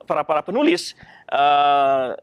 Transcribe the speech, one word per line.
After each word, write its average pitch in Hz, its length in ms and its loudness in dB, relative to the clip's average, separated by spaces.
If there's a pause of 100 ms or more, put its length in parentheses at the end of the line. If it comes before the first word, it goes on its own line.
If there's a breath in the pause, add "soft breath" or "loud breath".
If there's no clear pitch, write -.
para, 151 160 -2
para 151 160 -2
penulis, 294 560 -2 (320 loud breath)
eh, 143 960 2